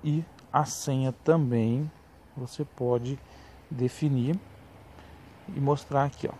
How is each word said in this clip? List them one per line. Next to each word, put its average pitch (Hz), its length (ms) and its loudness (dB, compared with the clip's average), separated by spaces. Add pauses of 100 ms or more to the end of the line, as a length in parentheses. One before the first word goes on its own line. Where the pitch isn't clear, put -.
E 156 200 0 (300)
a 151 100 4
senha 131 480 -2
também 131 760 2 (480)
você 131 260 -8
pode 123 540 -2 (540)
definir 135 680 0 (1160)
e 147 40 -4
mostrar 139 460 2
aqui, 143 220 -6
ó. 135 120 -6